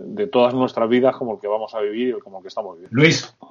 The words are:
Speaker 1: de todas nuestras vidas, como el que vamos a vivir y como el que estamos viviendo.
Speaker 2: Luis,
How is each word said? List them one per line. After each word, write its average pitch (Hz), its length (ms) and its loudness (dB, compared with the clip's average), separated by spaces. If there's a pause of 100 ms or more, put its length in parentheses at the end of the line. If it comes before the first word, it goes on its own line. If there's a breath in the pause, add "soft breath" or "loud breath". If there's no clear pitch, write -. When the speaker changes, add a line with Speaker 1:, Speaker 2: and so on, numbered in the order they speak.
(240)
Speaker 1:
de - 20 -8
todas 123 260 4
nuestras 120 360 0
vidas, 123 260 4
como 117 200 -6
el 95 60 -14
que 104 60 -8
vamos 107 280 -4
a 110 60 -4
vivir 110 360 -2
y 101 40 -10
como 95 180 -18
el 90 40 -20
que 95 60 -18
estamos 95 260 -10
viviendo. 92 220 -8
Speaker 2:
Luis, 147 400 4 (140)